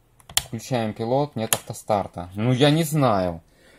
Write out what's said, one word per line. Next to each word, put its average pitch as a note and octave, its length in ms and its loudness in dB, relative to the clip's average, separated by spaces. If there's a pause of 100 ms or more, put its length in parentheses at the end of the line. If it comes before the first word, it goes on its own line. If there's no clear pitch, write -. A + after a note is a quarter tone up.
(260)
Включаем A2+ 640 -4
пилот, B2+ 420 0
нет A2 200 -2
автостарта. F#2 800 -4
Ну, A2 180 2
я C#3 180 4
не D#3+ 140 4
знаю. G#2+ 580 0 (360)